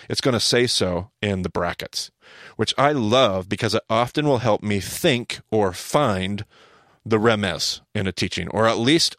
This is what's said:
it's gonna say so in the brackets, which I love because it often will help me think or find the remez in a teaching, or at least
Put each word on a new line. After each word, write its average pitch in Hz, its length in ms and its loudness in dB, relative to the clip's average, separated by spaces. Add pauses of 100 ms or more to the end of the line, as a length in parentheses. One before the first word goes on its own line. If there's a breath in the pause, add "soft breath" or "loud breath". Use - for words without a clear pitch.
it's - 100 -4
gonna 127 220 2
say 123 260 2
so 92 440 -2 (100)
in 98 220 -2
the 90 60 -4
brackets, - 600 -6 (460 loud breath)
which - 200 -2
I 139 140 4
love 107 560 2
because 104 260 -2
it 110 160 0
often 123 380 0
will 135 120 2
help 110 220 2
me 104 200 -2
think - 580 -2 (100)
or 104 220 0
find 104 720 -2 (600 soft breath)
the 110 140 2
remez 104 640 0 (140)
in 104 100 -2
a 92 60 -4
teaching, 90 380 -4
or 110 180 2
at 113 100 2
least 135 420 2